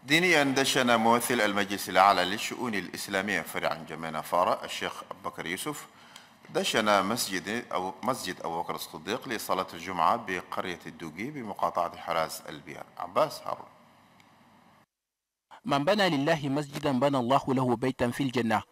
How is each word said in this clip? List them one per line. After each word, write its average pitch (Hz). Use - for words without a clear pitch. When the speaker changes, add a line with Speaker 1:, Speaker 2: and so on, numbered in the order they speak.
Speaker 1:
دينيا، 160
دشن 131
ممثل 117
المجلس 101
الأعلى 92
للشؤون 110
الإسلامية 95
فرع 87
جمينة 78
فارا 92
الشيخ -
أبو -
بكر 82
يوسف 95
دشن 107
مسجد 104
أو 92
مسجد 110
أبو 82
بكر -
الصديق 90
لصلاة 98
الجمعة 87
بقرية 92
الدوقي 80
بمقاطعة 90
حراس 82
البيار. 73
عباس 110
هارون. -
Speaker 2:
"من 139
بنى 196
لله 147
مسجدا 143
بنى 139
الله 127
له 127
بيتا 127
في 139
الجنة". 113